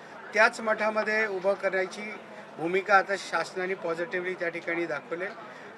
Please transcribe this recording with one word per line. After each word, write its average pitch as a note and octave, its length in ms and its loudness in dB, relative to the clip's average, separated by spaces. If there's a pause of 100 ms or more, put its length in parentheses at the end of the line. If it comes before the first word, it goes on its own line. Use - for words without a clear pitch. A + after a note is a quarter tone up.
(340)
त्याच A3+ 260 6
मठामध्ये G#3+ 680 2
उभं G3 280 2
करण्याची F#3+ 600 -2 (420)
भूमिका F#3+ 420 4
आता F#3+ 200 2
शासनाने F3+ 560 -2
पॉझिटिव्हली F3+ 600 -2
त्या F3 140 -2
ठिकाणी E3+ 380 -2
दाखवली D#3+ 380 -4 (540)